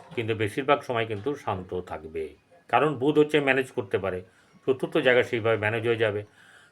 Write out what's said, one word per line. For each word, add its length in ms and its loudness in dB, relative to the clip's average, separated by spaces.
কিন্তু 200 -2
বেশিরভাগ 460 0
সময় 240 -2
কিন্তু 300 -6
শান্ত 460 -6
থাকবে, 540 -10
কারণ 280 2
বুধ 240 0
হচ্ছে 200 4
ম্যানেজ 320 0
করতে 260 -2
পারে, 240 -4
চতুর্থ 320 0
জায়গা 260 4
সেইভাবে 340 0
ম্যানেজ 300 -2
হয়ে 100 2
যাবে। 260 0